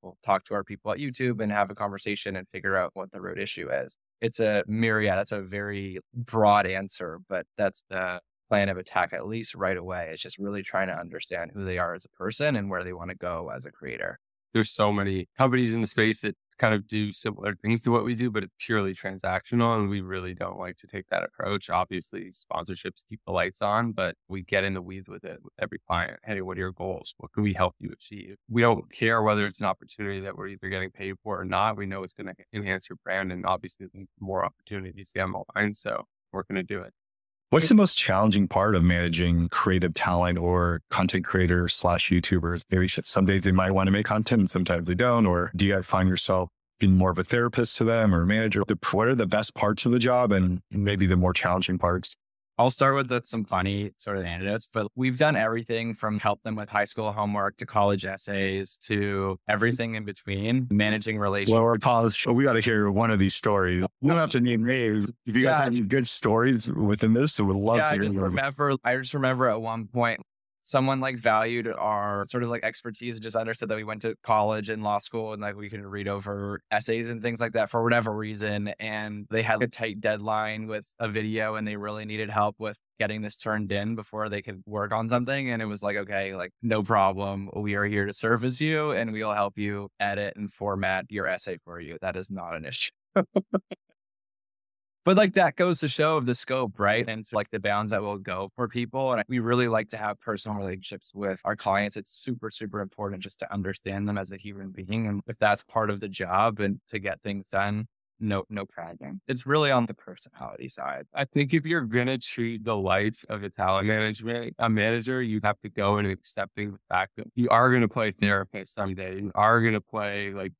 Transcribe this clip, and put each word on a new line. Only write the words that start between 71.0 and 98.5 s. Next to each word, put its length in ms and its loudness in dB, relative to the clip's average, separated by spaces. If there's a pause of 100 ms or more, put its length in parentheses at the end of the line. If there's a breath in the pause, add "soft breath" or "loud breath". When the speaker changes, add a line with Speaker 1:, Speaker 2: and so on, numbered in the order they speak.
Speaker 1:
valued 520 2
our 580 -2
sort 160 -4
of, 80 -2
like, 140 -4
expertise 540 -8
and 40 -14
just 140 -6
understood 340 -2
that 60 -2
we 80 -6
went 180 -10
to 220 -4
college 440 2
and 140 -4
law 160 0
school 340 -6
and, 80 -8
like, 160 -6
we 140 -12
could 160 -10
read 220 -6
over 520 -4 (120)
essays 360 0
and 140 -8
things 180 -2
like 140 -2
that 160 0
for 140 0
whatever 280 4
reason. 580 -4 (100)
And 500 -8
they 140 2
had 180 2
a 60 4
tight 340 -6
deadline 640 -2
with 320 -8
a 100 -2
video 460 -2
and 140 -4
they 80 -6
really 280 -8
needed 280 -6
help 260 2
with 220 -8 (180)
getting 240 -2
this 160 -8
turned 340 -4
in 220 -2
before 340 -6
they 140 -6
could 240 -12
work 260 -4
on 160 0
something. 440 0
And 100 -2
it 40 -4
was 180 -6
like, 140 -2
"Okay, 360 -4
like, 160 -8 (140)
no 180 2
problem. 760 2
We 200 -2
are 100 0
here 220 0
to 60 -6
service 460 0
you 300 0
and 240 -2
we'll 200 -2
help 260 0
you 300 -4 (100)
edit 360 -2
and 160 -8
format 580 -2
your 180 -4
essay 360 -4
for 160 -14
you. 220 -12
That 140 -4
is 160 -8
not 240 -8
an 100 -10
issue." 240 -4 (260)
<laughs> 640 -2 (1300)
But, 140 6
like, 180 6
that 200 6
goes 260 2
to 60 2
show 300 2
of 80 0
the 80 2
scope, 460 -2
right? 280 4
And, 240 -6
like, 200 -2
the 80 -2
bounds 320 0
that 100 2
will 160 -4
go 380 -6